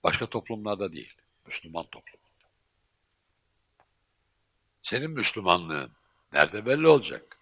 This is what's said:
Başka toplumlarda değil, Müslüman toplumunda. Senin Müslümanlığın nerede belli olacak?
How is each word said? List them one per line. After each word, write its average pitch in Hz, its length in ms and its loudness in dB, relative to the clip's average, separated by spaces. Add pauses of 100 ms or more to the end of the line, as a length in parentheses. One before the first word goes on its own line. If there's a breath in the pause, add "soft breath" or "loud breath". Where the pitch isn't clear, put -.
Başka - 220 0
toplumlarda 104 640 -6
değil, - 220 -16 (320)
Müslüman 85 400 -10
toplumunda. - 420 -20 (2500)
Senin 143 280 -4
Müslümanlığın 87 800 0 (400)
nerede 87 340 2
belli 151 220 4
olacak? - 540 2